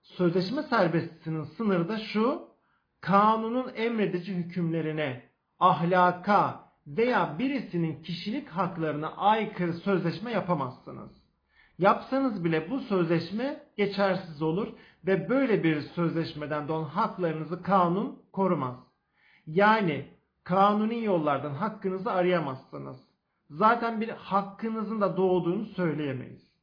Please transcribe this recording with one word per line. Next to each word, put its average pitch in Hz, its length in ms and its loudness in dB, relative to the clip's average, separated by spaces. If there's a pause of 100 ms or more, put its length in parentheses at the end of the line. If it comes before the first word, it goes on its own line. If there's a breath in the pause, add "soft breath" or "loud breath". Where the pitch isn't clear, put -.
Sözleşme 185 600 0
serbestisinin 165 800 0
sınırı 185 460 0
da 220 80 -4
şu, 226 500 -2 (540)
kanunun 220 760 2
emredici 202 580 -2
hükümlerine, 160 960 -2 (300)
ahlaka 180 1080 4 (180)
veya 175 520 0
birisinin 180 640 -2
kişilik 220 480 -8
haklarına 160 680 -4
aykırı 196 580 0
sözleşme 185 580 -2
yapamazsınız. 139 800 -4 (680 soft breath)
Yapsanız 208 640 2
bile 165 260 0
bu 262 100 -4
sözleşme 190 840 -2 (120)
geçersiz 190 680 0
olur 165 260 0 (380 loud breath)
ve 180 240 0
böyle 233 340 2
bir 156 180 2
sözleşmeden 151 880 -4
doğan 160 160 -2
haklarınızı 165 800 -4
kanun 185 680 2
korumaz. 156 440 0 (720 soft breath)
Yani 185 580 4 (380)
kanuni 208 600 4
yollardan 147 500 0
hakkınızı 190 580 -4
arayamazsınız. 147 960 -2 (420)
Zaten 226 520 2
bir 226 80 -4
hakkınızın 214 920 -4
da 175 160 0
doğduğunu 185 480 2
söyleyemeyiz. 147 880 -6 (120)